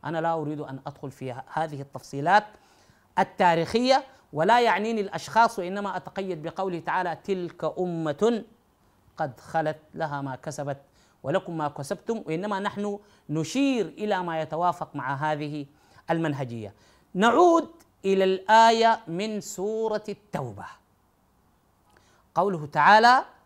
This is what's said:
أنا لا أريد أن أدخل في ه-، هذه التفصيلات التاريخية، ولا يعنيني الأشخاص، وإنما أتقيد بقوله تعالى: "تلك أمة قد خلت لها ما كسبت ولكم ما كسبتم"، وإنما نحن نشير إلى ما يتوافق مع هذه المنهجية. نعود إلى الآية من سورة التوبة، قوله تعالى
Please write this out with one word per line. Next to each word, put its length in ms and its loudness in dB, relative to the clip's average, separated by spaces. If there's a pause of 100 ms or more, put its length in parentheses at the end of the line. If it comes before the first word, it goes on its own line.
أنا 160 -6
لا 140 0
أريد 260 -6
أن 260 -12
أدخل 240 -14
في 220 -12
ه-، 200 -14
هذه 280 -6
التفصيلات 640 0 (760)
التاريخية، 840 2 (280)
ولا 280 4
يعنيني 400 0
الأشخاص، 580 0
وإنما 380 -6
أتقيد 460 -8
بقوله 360 -6
تعالى: 460 -4
"تلك 540 -6
أمة 680 -2 (720)
قد 240 -6
خلت 380 -4 (160)
لها 260 -6
ما 160 -8
كسبت 440 -8 (420)
ولكم 360 -4
ما 100 -2
كسبتم"، 580 -8
وإنما 340 -4
نحن 380 -6 (320)
نشير 560 0
إلى 360 -4
ما 180 -4
يتوافق 560 -4
مع 180 -4
هذه 520 -4 (440)
المنهجية. 640 -4 (400)
نعود 540 4 (360)
إلى 200 2
الآية 840 6
من 320 -4
سورة 680 -4
التوبة، 580 -10 (1700)
قوله 320 0
تعالى 580 8 (200)